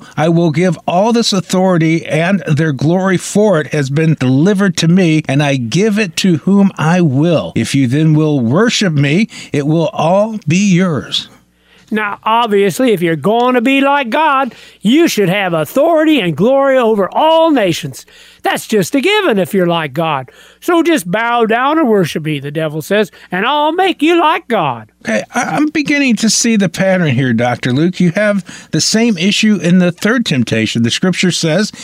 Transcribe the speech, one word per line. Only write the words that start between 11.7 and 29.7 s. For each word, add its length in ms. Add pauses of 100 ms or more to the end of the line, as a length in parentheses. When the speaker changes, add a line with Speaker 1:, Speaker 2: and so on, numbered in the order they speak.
Speaker 2:
Now, 340
obviously, 680
if 100
you're 140
going 400
to 60
be 180
like 300
God, 440 (280)
you 260
should 220
have 240
authority 680
and 160
glory 420
over 360
all 380
nations. 540 (420)
That's 180
just 300
a 60
given 380
if 140
you're 140
like 240
God. 400 (300)
"So 200
just 300
bow 340
down 320
and 120
worship 340
me," 160
the 100
devil 320
says, 300 (180)
"and 160
I'll 280
make 280
you 160
like 300
God." 420 (140)
Speaker 1:
Okay, 180 (140)
I, 60
I'm 260
beginning 500
to 120
see 260
the 140
pattern 400
here, 240
Doctor 400
Luke. 260
You 120
have 600
the 80
same 380
issue 400
in 220